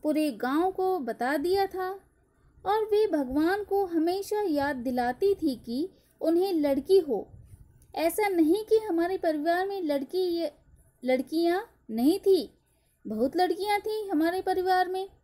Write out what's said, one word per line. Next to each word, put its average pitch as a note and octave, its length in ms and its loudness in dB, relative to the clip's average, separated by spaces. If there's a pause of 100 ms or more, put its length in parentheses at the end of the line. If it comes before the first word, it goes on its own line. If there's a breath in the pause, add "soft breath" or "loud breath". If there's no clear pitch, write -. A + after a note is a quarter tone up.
पूरे D4+ 300 0
गांव C#4+ 380 0
को F#4+ 280 -2
बता A#3+ 380 -4
दिया F#4 300 0
था। F#4 220 -6 (760)
और G#4+ 200 0
वे G#4+ 220 2
भगवान D#4 560 0
को G4 220 0
हमेशा F4+ 560 -2
याद D4 360 -2
दिलाती B3 580 0
थी D4 200 -2
कि B3+ 340 -6 (320 soft breath)
उन्हें F4 320 2
लड़की D4 460 4
हो। C#4 280 -2 (720)
ऐसा E4+ 300 0
नहीं F4+ 380 2
कि A4 140 4
हमारे F#4 380 0
परिवार E4+ 500 0
में G4 140 -6
लड़की, D4 380 -2
ये E4+ 320 -2 (520)
लड़कियां D#4+ 560 0 (320)
नहीं B3+ 280 4
थी, F#4 300 4 (560)
बहुत A3 320 -2
लड़कियां F#4 420 0
थी G#4+ 300 -4
हमारे E4+ 320 0
परिवार F#4 460 0
में। F#4+ 200 -6 (160)